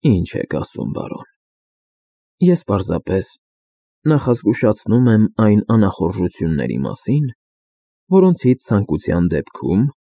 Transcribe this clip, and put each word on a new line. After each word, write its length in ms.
Ինչ 300
եք 240
ասում, 340
բարոն։ 380
Ես 260
պարզապես 640
նախազգուշացնում 1000
եմ 300
այն 300
անախորժությունների 1120
մասին, 500
որոնցից 580
ցանկության 640
դեպքում 560